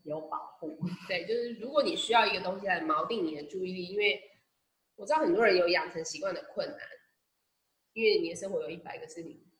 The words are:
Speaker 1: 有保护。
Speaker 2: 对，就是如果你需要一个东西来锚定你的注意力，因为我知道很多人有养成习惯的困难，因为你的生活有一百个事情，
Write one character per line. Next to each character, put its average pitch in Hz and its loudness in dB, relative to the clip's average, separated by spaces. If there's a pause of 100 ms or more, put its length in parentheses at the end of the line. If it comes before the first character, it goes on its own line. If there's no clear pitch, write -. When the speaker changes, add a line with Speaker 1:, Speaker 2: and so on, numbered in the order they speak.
Speaker 1:
有 151 -8
保 - -8
护。 156 -10 (260)
Speaker 2:
对， 175 -2
就 208 -2
是 240 -4
如 214 -10
果 294 4
你 175 0
需 - -2
要 226 8
一 202 0
个 185 -4
东 190 -4
西 196 -8
来 175 0
锚 156 2
定 226 0
你 156 -2
的 147 -8
注 185 -6
意 185 -4
力， 180 -6
因 190 -6
为 208 4 (760)
我 208 -14
知 277 0
道 320 4
很 190 4
多 208 6
人 196 8
有 175 6
养 165 2
成 165 -6
习 156 -8
惯 185 -2
的 156 -8 (100)
困 175 -4
难， 147 -12 (1120)
因 226 -6
为 208 6
你 170 -2
的 170 -8
生 196 -8
活 175 -4
有 151 -6
一 170 -8
百 - -12
个 160 -16
事 165 -14
情， - -16 (140)